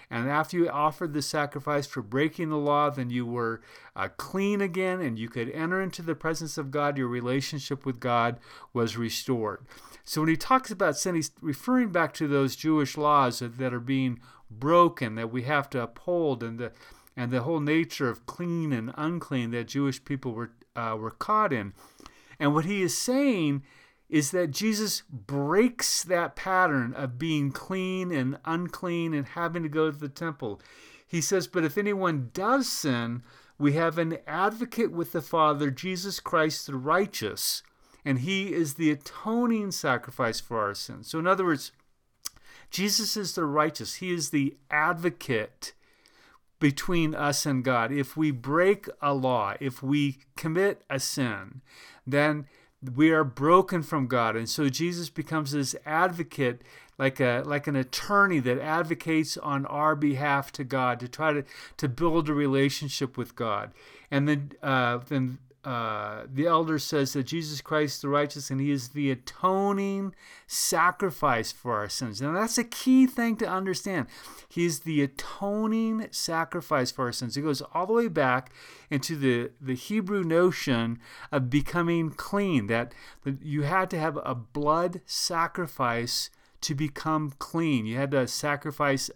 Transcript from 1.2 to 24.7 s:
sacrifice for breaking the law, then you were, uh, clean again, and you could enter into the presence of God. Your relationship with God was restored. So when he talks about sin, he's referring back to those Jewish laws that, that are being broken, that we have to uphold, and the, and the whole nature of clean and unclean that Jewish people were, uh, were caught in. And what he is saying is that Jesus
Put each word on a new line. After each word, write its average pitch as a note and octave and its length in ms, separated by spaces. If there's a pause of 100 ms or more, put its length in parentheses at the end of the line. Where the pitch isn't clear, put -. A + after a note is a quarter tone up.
sacrifice D3 640
for - 160
breaking D3 480
the D#3 80
law, D3 340
then C3 200
you B2 160
were, A#2 340 (360)
uh, F#2+ 100
clean G3 540
again, F#3 400
and B2 180
you A2+ 100
could A#2 220
enter F3 320
into F#3 180
the E3 140
presence D#3+ 420
of C#3+ 140
God. D3 260
Your C3 120
relationship C3+ 760
with C3 140
God A#2+ 400 (340)
was A2+ 240
restored. A2+ 720 (380)
So - 160
when D#3+ 80
he D#3+ 80
talks B3+ 340
about F3+ 260
sin, F3+ 200
he's D#3 240
referring A#3 500
back E3+ 240
to D#3 140
those C#3 260
Jewish D#3 420
laws C#3+ 440
that, A#2 180
that B2+ 160
are A#2+ 60
being B2+ 400 (280)
broken, C#3 680
that A2+ 160
we B2 100
have C#3 280
to B2 120
uphold, C#3+ 600
and A#2 160
the, A#2 120 (440)
and B2 160
the B2+ 100
whole D#3+ 180
nature D3+ 480
of - 180
clean E3+ 460
and A#2 240
unclean D3+ 540
that A#2+ 140
Jewish C3+ 400
people C3+ 300
were, A2+ 180 (240)
uh, A2+ 200
were A2 140
caught G#3+ 420
in. G2+ 200 (680)
And D3 140
what D#3 100
he G3 180
is F3 160
saying G#3 640 (460)
is D3 240
that F3+ 180
Jesus G#3 580